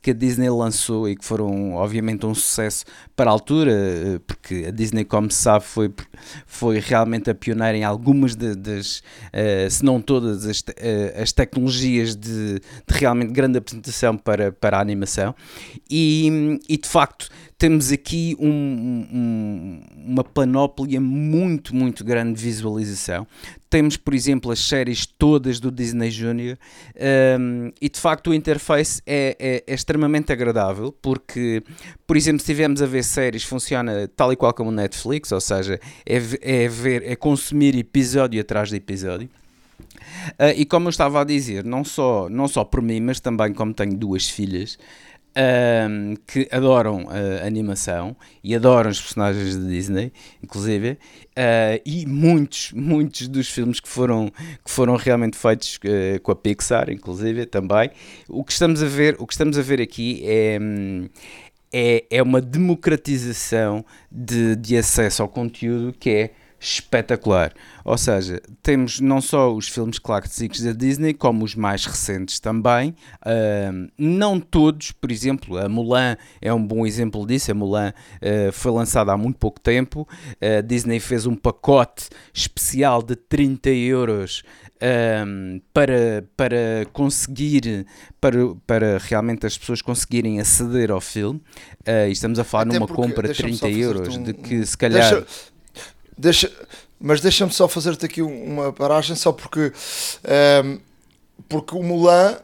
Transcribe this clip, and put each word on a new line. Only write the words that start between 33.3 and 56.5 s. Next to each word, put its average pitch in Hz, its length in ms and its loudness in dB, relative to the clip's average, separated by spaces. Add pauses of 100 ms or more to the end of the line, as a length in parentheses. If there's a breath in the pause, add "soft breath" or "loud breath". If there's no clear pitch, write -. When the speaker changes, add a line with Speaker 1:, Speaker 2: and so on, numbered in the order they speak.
Speaker 1:
funciona 120 720 -4
tal 131 160 4
e 131 40 2
qual 123 180 2
como 113 160 -4
o 113 40 -4
Netflix, 110 580 -4
ou 95 100 0
seja, 95 380 -2 (260 loud breath)
é 123 140 0
ve-, 120 220 -4
é 123 260 2
ver, 120 360 -2
é 123 120 -6
consumir 143 600 2
episódio 123 640 0
atrás 104 300 -2
de 107 60 -4
episódio. 95 540 -8 (1080 loud breath)
Ah, 147 160 6
e 151 120 2
como 170 220 2
eu 170 40 0
estava 147 300 2
a - 20 2
dizer, 131 400 -2
não 123 200 -4
só, 120 460 0
não 127 180 -2
só 139 180 0
por - 160 0
mim, 113 180 -2
mas 123 200 -2
também 110 340 0
como 107 200 -4
tenho 101 220 -2
duas 95 340 -2
filhas, 98 480 -6 (600 soft breath)
ahm, 117 760 2 (120)
que - 240 -2
adoram, 120 600 2
ah, 95 360 -4
animação 101 680 -4 (260 soft breath)
e 113 140 -2
adoram 117 340 6
os 101 120 -4
personagens 101 560 -2
da 92 100 -4
Disney, 95 460 -4 (280 soft breath)
inclusive, 107 560 -4 (380 soft breath)
ah, 113 500 2
e 160 200 -6
muitos, 147 680 2
muitos 139 560 0
dos 131 220 -4
filmes 120 320 -2
que - 80 -18
foram, 117 400 0 (340 loud breath)
que - 80 -12
foram 123 240 4
realmente 117 400 2
feitos, - 480 0
eh, 98 400 0
com - 80 0
a 95 40 4
Pixar, 113 540 0